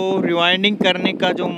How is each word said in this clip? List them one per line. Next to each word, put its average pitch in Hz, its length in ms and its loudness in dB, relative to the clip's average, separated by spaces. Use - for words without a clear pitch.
rewinding 180 560 2
करने 185 360 0
का 180 180 0
जो 180 160 -4